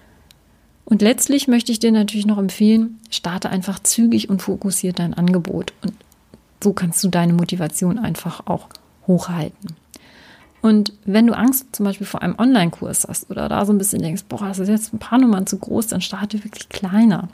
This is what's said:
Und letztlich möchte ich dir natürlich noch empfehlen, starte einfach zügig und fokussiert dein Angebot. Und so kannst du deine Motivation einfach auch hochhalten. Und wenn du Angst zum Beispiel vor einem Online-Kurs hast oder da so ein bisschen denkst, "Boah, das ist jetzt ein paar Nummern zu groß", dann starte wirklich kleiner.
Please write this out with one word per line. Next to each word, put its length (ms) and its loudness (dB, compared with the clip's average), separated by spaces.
Und 180 2
letztlich 440 2
möchte 240 2
ich 80 -4
dir 120 4
natürlich 340 2
noch 140 2
empfehlen, 600 2
starte 380 -6
einfach 300 -4
zügig 480 2
und 140 0
fokussiert 560 -4
dein 160 -2
Angebot. 600 0
Und 100 -4
so 100 2
kannst 300 -2
du 60 2
deine 240 2
Motivation 680 0
einfach 480 -6
auch 220 -6
hochhalten. 720 -2
Und 300 4
wenn 220 4
du 100 2
Angst 340 0
zum 140 -4
Beispiel 220 -4
vor 140 -10
einem 160 -4
Online-Kurs 720 0
hast 220 -10
oder 180 -6
da 180 0
so 60 2
ein 60 4
bisschen 240 -2
denkst, 260 -4
"Boah, 200 -8
das 120 -6
ist 80 -2
jetzt 260 -2
ein 60 -6
paar 200 0
Nummern 280 4
zu 100 -4
groß", 300 -4
dann 140 -4
starte 420 -6
wirklich 260 -16
kleiner. 640 2